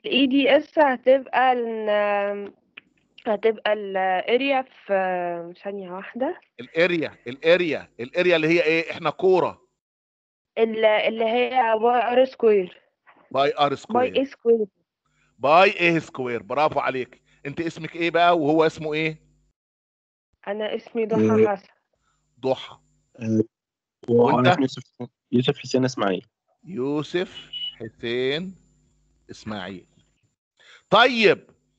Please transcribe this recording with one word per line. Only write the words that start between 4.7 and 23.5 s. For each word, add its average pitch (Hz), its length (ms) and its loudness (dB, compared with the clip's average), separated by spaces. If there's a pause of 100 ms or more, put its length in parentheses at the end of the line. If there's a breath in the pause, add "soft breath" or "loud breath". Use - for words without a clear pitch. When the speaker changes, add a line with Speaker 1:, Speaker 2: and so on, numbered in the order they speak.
Speaker 1:
ثانية 196 280 -12
واحدة. 240 500 -8 (180)
Speaker 2:
الاريا، 165 580 -2 (100)
الاريا، 151 720 0
الاريا 170 360 0
اللي 156 120 0
هي 170 160 2
ايه؟ 160 280 0
احنا 147 180 -4
كورة. 165 580 0 (880)
Speaker 1:
ال-، 220 280 0
اللي 226 400 2
هي 233 540 0
باي 240 340 0
ار 254 120 4
سكوير. 214 560 0 (500)
Speaker 2:
باي 143 280 2
ار 143 160 2
سكوير. 240 340 -2
Speaker 1:
باي 185 100 -2
اي 277 60 0
سكوير. 233 400 0 (720)
Speaker 2:
باي 170 340 6
ايه 170 280 0
سكوير، 123 440 -8
برافو 139 360 0
عليك. 127 420 -6 (240)
انت 143 160 -10
اسمك 160 340 -10
ايه 170 160 -2
بقى 175 280 4
وهو 156 260 2
اسمه 156 280 -4
ايه؟ 156 300 -4 (1200)
Speaker 1:
أنا 214 280 -6
اسمي 226 300 -6
ضحى 220 400 2
Speaker 3:
آه، 208 100 -2
Speaker 1:
حسن. 190 120 -18 (720)
Speaker 2:
ضحى. 127 400 -6 (400)
Speaker 3:
آه، 110 240 0 (680)